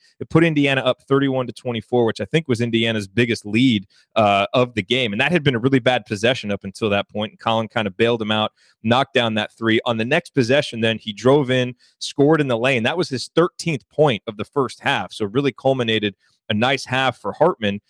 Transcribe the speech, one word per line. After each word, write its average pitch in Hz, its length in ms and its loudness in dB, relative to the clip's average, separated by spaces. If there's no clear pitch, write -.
It 113 80 -12
put 160 160 4
Indiana 143 380 0
up 123 200 -2
thirty-one 135 460 -2
to 113 40 -10
twenty-four, 120 520 -2
which 107 160 -2
I 104 40 -6
think 160 220 -2
was 113 140 0
Indiana's 113 480 0
biggest 117 360 0
lead, 110 440 2
uh, 101 400 4
of 123 200 0
the 104 100 -2
game, 123 260 0
and 101 100 -4
that 147 120 0
had 175 100 0
been 139 140 0
a - 20 -4
really 135 220 2
bad 123 260 0
possession 110 460 -2
up 101 100 -6
until 101 280 -6
that 101 180 0
point, 104 240 -4
and - 80 -16
Colin 113 260 0
kind 107 220 -4
of 92 80 -8
bailed 117 260 2
him 107 80 -4
out, 107 220 0
knocked 120 300 0
down 117 200 0
that 107 180 -4
three. 110 340 0
On 117 100 0
the 110 80 -4
next 147 260 -2
possession, 127 500 0
then, 113 180 0
he 110 140 -10
drove 123 380 2
in, 127 240 0
scored 151 420 2
in 143 60 -2
the 123 100 0
lane. 120 280 0
That 143 120 -2
was 180 120 -2
his 127 260 -6
thirteenth 165 540 -2
point 139 400 0
of 107 80 -8
the 104 80 -8
first - 340 -4
half, 117 340 -4
so - 120 -6
really 127 260 -2
culminated 113 640 -2
a 110 60 -2
nice 123 300 0
half 131 340 -2
for 101 140 -8
Hartman, 104 580 0